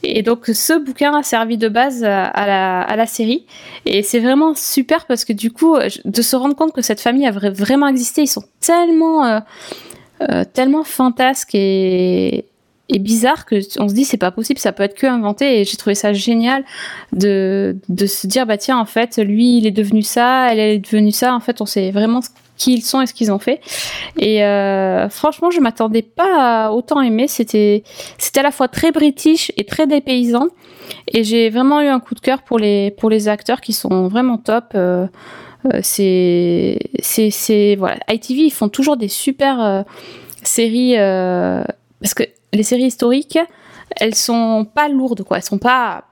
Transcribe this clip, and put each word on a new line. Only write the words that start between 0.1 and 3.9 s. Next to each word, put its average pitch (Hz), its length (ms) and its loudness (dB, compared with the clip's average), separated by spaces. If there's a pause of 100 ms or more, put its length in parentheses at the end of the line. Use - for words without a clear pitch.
donc, 233 240 -2
ce 233 260 0
bouquin 285 420 -2
a 294 60 0
servi 226 360 -2
de 220 120 0
base 240 340 0
à, 196 220 0
à - 220 -2
la, 190 340 0
à - 140 -2
la 220 100 2
série. 233 400 -2 (400)
Et 202 160 0